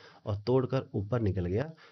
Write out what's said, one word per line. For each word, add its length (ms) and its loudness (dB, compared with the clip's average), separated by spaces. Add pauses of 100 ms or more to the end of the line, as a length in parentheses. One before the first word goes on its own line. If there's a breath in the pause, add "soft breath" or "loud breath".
(260 soft breath)
और 100 -2 (100)
तोड़कर 480 2
ऊपर 260 0
निकल 260 0
गया। 240 -2 (220 soft breath)